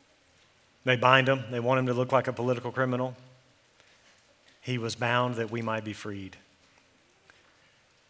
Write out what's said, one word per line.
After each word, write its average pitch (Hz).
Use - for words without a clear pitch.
They 127
bind 127
him. 135
They 123
want 127
him 127
to 123
look 127
like 127
a 127
political 120
criminal. 127
He 127
was 113
bound 120
that 113
we 117
might 110
be 104
freed. 98